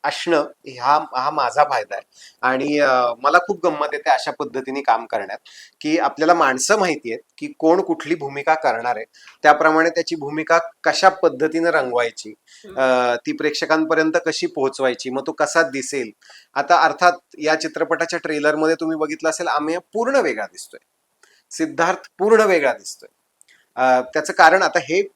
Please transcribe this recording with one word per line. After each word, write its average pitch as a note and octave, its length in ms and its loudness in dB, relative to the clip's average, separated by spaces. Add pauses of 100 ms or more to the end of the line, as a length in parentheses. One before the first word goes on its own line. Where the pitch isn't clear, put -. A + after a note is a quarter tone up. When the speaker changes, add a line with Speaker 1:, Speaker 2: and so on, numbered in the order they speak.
Speaker 1:
असणं E3 420 0 (360)
हा, D3+ 240 2 (120)
हा C3 120 -2
माझा C#3+ 340 0
फायदा A2 320 -4
आहे. G2+ 80 -12 (380)
आणि, C#3 380 0
अ, B2+ 400 2
मला D3 180 4
खूप F3+ 280 -2
गंमत D3 280 -2
येते D3 160 -4
अशा C#3 220 0
पद्धतीने C3 500 -8
काम A#2 240 0
करण्यात, G2+ 340 -8 (420)
की D#3 180 0
आपल्याला D#3+ 340 2
माणसं D#3+ 460 2
माहिती D#3+ 320 -2
आहेत - 260 -12
की D3 220 -10
कोण E3+ 220 4
कुठली D#3+ 340 -4
भूमिका C#3 380 -2
करणार A#2+ 420 -2
आहे, A2 100 -8 (380)
त्याप्रमाणे D#3 460 4
त्याची E3 260 -4
भूमिका D#3 440 0 (240)
कशा D#3+ 260 4
पद्धतीनं D#3+ 600 0
रंगवायची, A#2+ 640 -2 (140)
Speaker 2:
हम्म. F#3+ 320 -12
Speaker 1:
अ, B2+ 360 2
ती D3+ 160 -6
प्रेक्षकांपर्यंत D#3 960 0
कशी E3 220 -2
पोहोचवायची, C3 640 -2
मग C3+ 180 -6
तो E3 40 -4
कसा D#3 300 0
दिसेल. C3+ 500 -6 (420)
आता D3 280 2
अर्थात D#3+ 300 4 (260)
या D3+ 180 0
चित्रपटाच्या D#3+ 640 -4
ट्रेलरमध्ये D#3 560 0
तुम्ही D#3+ 220 -4
बघितलं D#3 320 -4
असेल, E3+ 180 -4
आम्ही D3+ 300 -2 (160)
पूर्ण A#3 220 -2
वेगळा B2 300 -2
दिसतोय, - 400 -18 (680)
सिद्धार्थ E3 480 -2 (180)
पूर्ण G#3+ 240 4
वेगळा D#3+ 320 2
दिसतोय. - 340 -18 (680)
अ, B2+ 260 2
त्याचं D#3 320 -6
कारण F3+ 280 6
आता E3 180 0
हे E3+ 360 -2